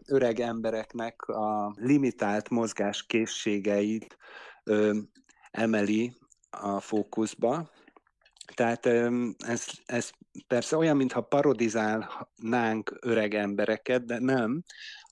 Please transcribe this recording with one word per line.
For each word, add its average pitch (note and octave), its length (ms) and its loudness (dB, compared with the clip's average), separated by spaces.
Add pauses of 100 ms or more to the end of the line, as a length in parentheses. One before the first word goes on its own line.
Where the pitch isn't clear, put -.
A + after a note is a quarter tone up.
öreg A#2+ 340 2
embereknek A2+ 840 -4
a G#2+ 580 -2
limitált A#2 680 2
mozgáskészségeit, G#2+ 1700 -2 (460)
ö, G#2+ 340 2 (540)
emeli A2 600 0 (360)
a G2+ 300 -4
fókuszba. A2+ 880 -2 (840)
Tehát, A#2 300 0
ö, A#2+ 420 2 (100)
ez, A#2+ 280 -6 (200)
ez A#2+ 240 -4 (380)
persze B2 300 0
olyan, D#3 200 4
mintha B2+ 240 0
parodizálnánk A2+ 1800 0
öreg A2 340 2
embereket, G#2+ 720 0
de A#2+ 140 -4
nem, C3 440 0 (480)